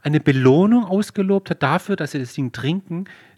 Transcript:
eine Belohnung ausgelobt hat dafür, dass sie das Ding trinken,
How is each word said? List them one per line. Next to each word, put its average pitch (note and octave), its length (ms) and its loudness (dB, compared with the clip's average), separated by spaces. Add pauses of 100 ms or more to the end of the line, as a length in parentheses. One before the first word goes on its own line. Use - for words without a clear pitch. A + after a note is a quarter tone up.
eine D3+ 180 0
Belohnung D3+ 640 4
ausgelobt G3 640 -2
hat - 140 -6
dafür, E3+ 320 -2
dass D3+ 160 -8
sie D3 80 -6
das B2 140 -8
Ding C3 180 -6
trinken, E3+ 540 -6 (320)